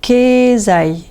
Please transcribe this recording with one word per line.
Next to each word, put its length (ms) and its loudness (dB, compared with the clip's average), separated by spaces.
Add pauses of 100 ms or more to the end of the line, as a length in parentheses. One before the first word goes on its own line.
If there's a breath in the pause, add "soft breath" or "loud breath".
Kezai. 1120 0